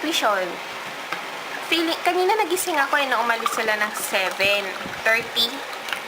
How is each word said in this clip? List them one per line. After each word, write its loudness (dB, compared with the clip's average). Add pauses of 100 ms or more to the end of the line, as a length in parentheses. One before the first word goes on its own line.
tuition. 2 (1200)
Feeling, 0
kanina 4
nagising 2
ako 2
eh, 2
nung 4
umalis 0
sila 2
ng 0
seven 0 (400)
thirty. 2 (540)